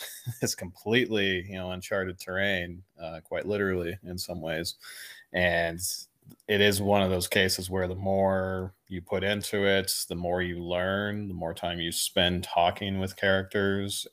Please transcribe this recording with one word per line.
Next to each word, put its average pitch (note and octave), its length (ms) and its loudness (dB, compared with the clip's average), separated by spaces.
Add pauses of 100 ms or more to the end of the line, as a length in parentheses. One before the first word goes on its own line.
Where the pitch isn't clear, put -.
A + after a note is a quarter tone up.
(260)
<laughs> - 160 -10
this - 140 -2
completely, G2 920 0
you G2 80 -10
know, F#2 160 -6
uncharted F#2 480 -4
terrain, F#2 640 -2 (160)
uh, E2 240 -10
quite E2+ 220 -6
literally F#2 580 0
in F2+ 140 -10
some F2 240 -8
ways. E2 340 -4 (580)
And E2+ 460 2 (680)
it G2+ 140 4
is G2+ 200 6
one G2+ 200 4
of F#2 80 4
those F#2 180 0
cases F#2+ 420 2
where F#2 180 0
the F#2 80 -6
more F#2+ 800 0 (120)
you F#2 140 -8
put F#2+ 220 -2
into G2+ 420 0
it, G2 260 4 (180)
the F2+ 60 -4
more F2 260 0
you F2 220 -4
learn, G2 640 -2
the F#2 60 -8
more E2+ 200 -4
time F2 260 -4
you E2+ 120 -2
spend F2+ 520 2
talking F#2+ 560 2
with F#2+ 160 -4
characters G2 960 0